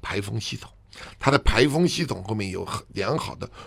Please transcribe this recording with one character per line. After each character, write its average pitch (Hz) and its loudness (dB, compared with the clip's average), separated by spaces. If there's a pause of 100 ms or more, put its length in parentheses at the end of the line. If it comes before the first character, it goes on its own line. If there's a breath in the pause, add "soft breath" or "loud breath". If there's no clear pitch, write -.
排 101 -4
风 107 -4
系 - -8
统， - -14 (480 loud breath)
它 - 2
的 139 6
排 123 6
风 156 4
系 165 0
统 95 -6
后 110 -4
面 101 -2
有 90 -4
很 - -6 (120)
良 101 0
好 - -6
的 - -10 (180 soft breath)